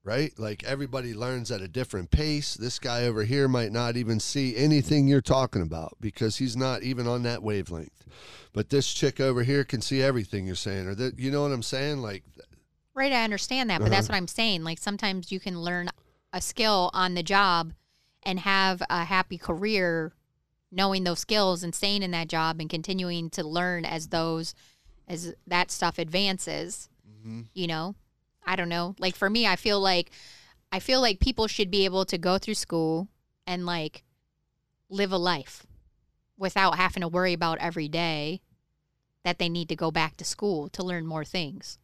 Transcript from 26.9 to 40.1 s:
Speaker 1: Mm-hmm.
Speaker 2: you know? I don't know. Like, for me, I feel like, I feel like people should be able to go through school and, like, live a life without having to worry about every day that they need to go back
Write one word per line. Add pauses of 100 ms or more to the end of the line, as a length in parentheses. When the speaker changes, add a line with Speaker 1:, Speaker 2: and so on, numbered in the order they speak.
Speaker 1:
Mm-hmm. (120)
Speaker 2:
you
know? (500)
I
don't
know.
Like,
for
me,
I
feel
like, (600)
I
feel
like
people
should
be
able
to
go
through
school (380)
and,
like, (880)
live
a
life (720)
without
having
to
worry
about
every
day (840)
that
they
need
to
go
back